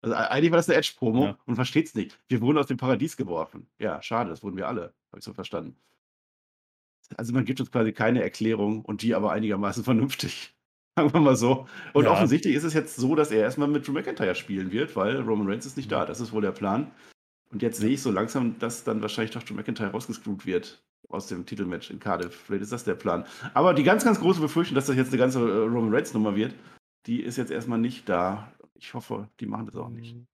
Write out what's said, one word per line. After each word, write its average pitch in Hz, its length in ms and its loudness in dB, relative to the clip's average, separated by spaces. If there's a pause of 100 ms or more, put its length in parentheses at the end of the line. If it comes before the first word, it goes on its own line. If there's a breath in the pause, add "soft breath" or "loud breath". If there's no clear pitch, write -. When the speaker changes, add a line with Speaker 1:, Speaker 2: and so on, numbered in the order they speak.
Speaker 1:
Also, 117 100 -2
e-, - 40 0
eigentlich 143 340 2
war 170 60 6
das 170 100 2
eine 147 100 6
Edge-Promo 123 460 2
Speaker 2:
Ja. - 220 -2
Speaker 1:
und 120 100 -2
versteht's 127 380 0
nicht. - 240 -6 (100)
„Wir 123 120 2
wurden 139 180 4
aus 139 80 2
dem 131 100 -4
Paradies 127 400 0
geworfen.“ 90 520 -6 (120)
Ja, 87 220 -4
schade, 113 280 -2
das 78 120 -12
wurden 95 140 -8
wir 92 120 -6
alle, 87 260 -8 (180)
hab 98 60 -20
ich 95 60 -20
so 110 80 -14
verstanden. 85 440 -10 (1400)
Also 117 180 -6
man 131 100 2
gibt 117 160 -2
uns 131 100 -4
quasi 110 220 2
keine 117 300 2
Erklärung 110 640 0
und 101 180 -6
die 113 120 2
aber 98 180 2
einigermaßen 104 520 -2
vernünftig. - 680 0 (200)
<laughs> - 240 -6
Sagen 151 140 4
wir 165 80 6
mal 135 160 8
so. 127 300 2 (260 loud breath)
Und 143 120 6
Speaker 2:
Ja. 135 80 6
Speaker 1:
offensichtlich 160 420 4
ist 143 100 0
es 156 100 0
jetzt 156 220 -2
so, 131 180 2
dass 151 160 2
er 110 100 4
erstmal 135 280 0
mit 147 180 0
Drew 139 60 -4
McIntyre 123 420 -2
spielen 95 380 -6
wird, 135 240 -4
weil 107 240 0
Roman 110 280 0
Reigns 113 180 -4
ist 135 100 -10
nicht 135 100 -6
Speaker 2:
Mhm. 107 40 -8
Speaker 1:
da. 117 160 0
Das - 140 -8
ist 110 120 -8
wohl 107 100 0
der 98 100 0
Plan. 107 380 -2 (600 loud breath)
Und 104 120 -8
jetzt 110 160 -2
Speaker 2:
Ja. - 40 -4
Speaker 1:
sehe 110 120 2
ich 139 80 -6
so 127 80 0
langsam, 110 500 0
dass - 240 -6
dann 110 180 -2
wahrscheinlich 110 300 -4
doch 117 100 -10
Drew 110 120 -12
McIntyre 107 360 -4
rausgescrewt 104 560 -8
wird 90 360 -4 (260)
aus 98 180 -8
dem 87 180 -8
Titelmatch 98 460 -8
in - 80 -12
Cardiff. 87 360 -4
Vielleicht 98 280 -6
ist 107 100 -8
das 120 120 -8
der 95 100 0
Plan. 85 320 -2 (260 loud breath)
Aber 170 220 6
die 143 80 4
ganz, 196 220 6
ganz 220 160 6
große 180 200 4
Befürchtung, 151 340 0
dass 131 120 2
das 135 100 2
jetzt 127 120 2
eine 127 100 0
ganze, 127 220 4
äh, - 20 4 (240)
Roman 113 280 2
Reigns-Nummer 107 420 0
wird, 113 180 0 (520 loud breath)
die 117 160 -2
ist 120 140 -6
jetzt 123 140 -4
erstmal 117 280 -2
nicht 120 300 -2
da. 98 440 -2 (260)
Ich - 160 -20
hoffe, 107 340 -10 (120)
die 117 60 -8
machen 107 200 -8
das - 100 -14
auch 120 140 -10
nicht. 117 220 -14
Speaker 2:
Hm. 120 240 -20